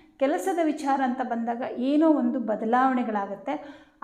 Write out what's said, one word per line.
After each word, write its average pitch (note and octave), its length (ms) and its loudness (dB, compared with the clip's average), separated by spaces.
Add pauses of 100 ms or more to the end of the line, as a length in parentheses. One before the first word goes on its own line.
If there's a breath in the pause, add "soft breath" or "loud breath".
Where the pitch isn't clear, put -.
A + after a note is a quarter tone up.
(200)
ಕೆಲಸದ F4 440 0
ವಿಚಾರ C#4 400 0
ಅಂತ B3+ 180 -2
ಬಂದಾಗ A#3 420 -4 (140)
ಏನೋ D4 320 4
ಒಂದು B3+ 300 2
ಬದಲಾವಣೆಗಳಾಗತ್ತೆ, A3 1500 -2 (180)